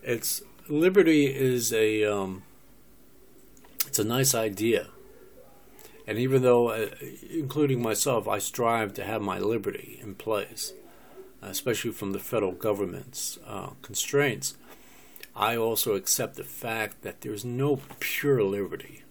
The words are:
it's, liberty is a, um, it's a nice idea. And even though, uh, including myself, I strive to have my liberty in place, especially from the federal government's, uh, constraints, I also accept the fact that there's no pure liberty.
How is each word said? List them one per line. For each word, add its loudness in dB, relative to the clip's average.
it's, -4
liberty 6
is 0
a, 4
um, -2
it's -4
a 2
nice 2
idea. 2
And -4
even 4
though, 8
uh, -2
including 0
myself, 2
I 0
strive 0
to -6
have -2
my -2
liberty -4
in -12
place, -4
especially -4
from -6
the -6
federal -2
government's, -4
uh, -10
constraints, 0
I 2
also 2
accept -2
the -12
fact -6
that -10
there's -8
no 0
pure 2
liberty. -4